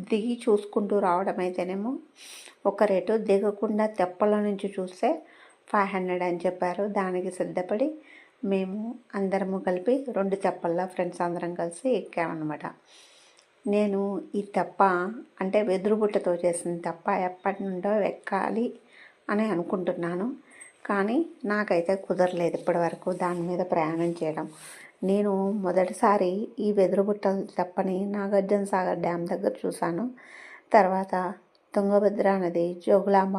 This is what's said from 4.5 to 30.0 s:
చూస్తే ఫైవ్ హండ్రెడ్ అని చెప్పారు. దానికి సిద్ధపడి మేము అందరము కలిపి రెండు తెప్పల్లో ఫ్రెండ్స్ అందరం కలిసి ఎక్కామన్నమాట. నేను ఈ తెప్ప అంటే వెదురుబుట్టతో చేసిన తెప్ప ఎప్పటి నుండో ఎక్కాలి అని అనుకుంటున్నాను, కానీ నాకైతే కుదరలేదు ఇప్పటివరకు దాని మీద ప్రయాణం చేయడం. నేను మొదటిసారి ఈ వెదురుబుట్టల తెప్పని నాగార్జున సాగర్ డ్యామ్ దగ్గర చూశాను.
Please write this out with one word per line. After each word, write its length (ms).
చూస్తే 320
ఫైవ్ 220
హండ్రెడ్ 340
అని 180
చెప్పారు. 380
దానికి 400
సిద్ధపడి 500
మేము 280
అందరము 480
కలిపి 260
రెండు 280
తెప్పల్లో 400
ఫ్రెండ్స్ 320
అందరం 340
కలిసి 260
ఎక్కామన్నమాట. 680
నేను 280
ఈ 20
తెప్ప 260
అంటే 160
వెదురుబుట్టతో 640
చేసిన 300
తెప్ప 200
ఎప్పటి 380
నుండో 260
ఎక్కాలి 560
అని 120
అనుకుంటున్నాను, 720
కానీ 300
నాకైతే 420
కుదరలేదు 540
ఇప్పటివరకు 520
దాని 280
మీద 220
ప్రయాణం 480
చేయడం. 280
నేను 220
మొదటిసారి 640
ఈ 20
వెదురుబుట్టల 580
తెప్పని 380
నాగార్జున 480
సాగర్ 320
డ్యామ్ 260
దగ్గర 220
చూశాను. 420